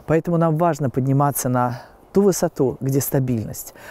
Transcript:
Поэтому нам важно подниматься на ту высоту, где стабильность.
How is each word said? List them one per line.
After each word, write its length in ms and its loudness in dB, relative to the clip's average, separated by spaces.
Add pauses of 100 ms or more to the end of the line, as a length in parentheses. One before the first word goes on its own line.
Поэтому 320 0
нам 200 2
важно 320 0
подниматься 580 0
на 360 0 (280)
ту 120 4
высоту, 580 0
где 180 0
стабильность. 760 -4 (180)